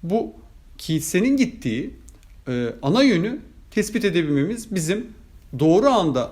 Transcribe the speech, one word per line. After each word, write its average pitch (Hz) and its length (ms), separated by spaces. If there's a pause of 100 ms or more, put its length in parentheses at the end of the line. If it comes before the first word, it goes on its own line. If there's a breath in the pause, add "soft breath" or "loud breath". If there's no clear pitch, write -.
bu 196 300 (460)
hissenin 185 580
gittiği, 175 560 (540)
e, 123 340
ana 220 220
yönü 233 360 (320)
tespit 214 340
edebilmemiz 170 720
bizim 185 320 (520)
doğru 180 300
anda 160 420